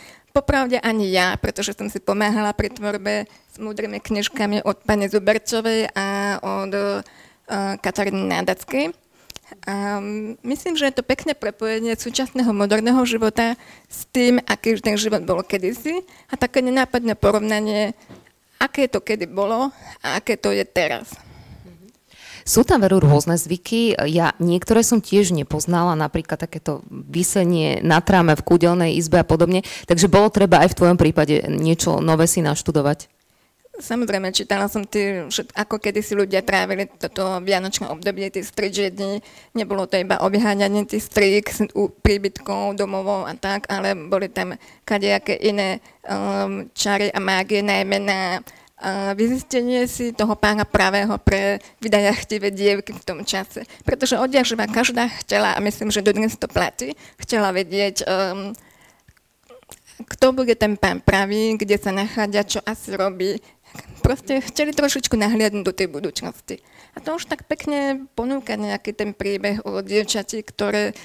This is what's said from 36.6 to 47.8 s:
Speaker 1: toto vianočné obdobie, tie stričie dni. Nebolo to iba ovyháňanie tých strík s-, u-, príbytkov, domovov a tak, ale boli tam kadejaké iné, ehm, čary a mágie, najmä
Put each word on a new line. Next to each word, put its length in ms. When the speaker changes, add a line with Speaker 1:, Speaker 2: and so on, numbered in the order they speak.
Speaker 1:
toto 480
vianočné 480
obdobie, 400
tie 160
stričie 480
dni. 320
Nebolo 320
to 80
iba 240
ovyháňanie 640
tých 240
strík 400
s-, 240
u-, 160
príbytkov, 880
domovov 480
a 80
tak, 400
ale 240
boli 320
tam 320
kadejaké 560
iné, 400
ehm, 720
čary 320
a 80
mágie, 480
najmä 320